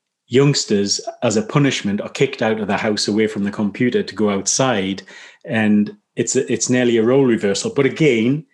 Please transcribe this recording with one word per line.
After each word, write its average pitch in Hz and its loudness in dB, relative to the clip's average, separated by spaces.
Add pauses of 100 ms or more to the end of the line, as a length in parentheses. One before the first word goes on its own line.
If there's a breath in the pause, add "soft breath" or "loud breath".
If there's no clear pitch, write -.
(280)
youngsters, 120 2 (220)
as 110 0
a 107 2
punishment, 107 0
are - -12
kicked - -2
out 110 0
of 104 -4
the 98 0
house 107 -2
away 107 2
from 104 -6
the 101 -4
computer 107 -2
to - -14
go 104 0
outside. 98 -2 (420 loud breath)
And 107 2 (200)
it's, 120 -2
it's 123 -2
nearly 123 2
a 110 2
role 131 4
reversal. 107 0
But 139 2
again, 131 0